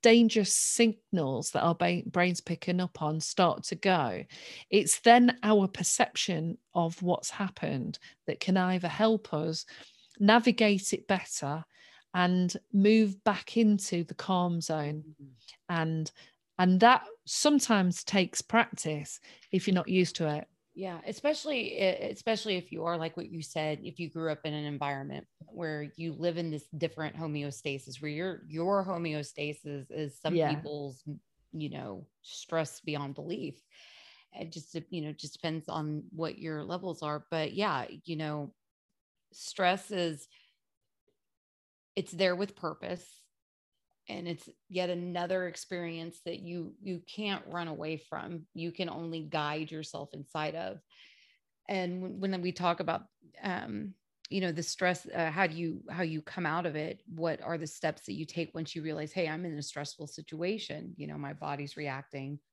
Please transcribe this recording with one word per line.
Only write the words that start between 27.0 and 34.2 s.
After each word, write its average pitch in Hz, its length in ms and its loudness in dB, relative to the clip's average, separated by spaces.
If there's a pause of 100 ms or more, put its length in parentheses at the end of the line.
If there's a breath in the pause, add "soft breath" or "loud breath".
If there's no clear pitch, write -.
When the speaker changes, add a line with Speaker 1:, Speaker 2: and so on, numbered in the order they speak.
Speaker 2:
homeostasis, 143 840 -6
where 151 80 -6
your, 165 380 -6
your 180 360 0
homeostasis 151 1080 -6
is 151 280 -6
some 165 160 0
Speaker 1:
Yeah. 156 200 4
Speaker 2:
people's, 147 480 -8 (480)
you 151 180 -6
know, 123 380 -10 (160)
stress - 580 -6
beyond 143 320 -6
belief. 151 480 -8 (720 soft breath)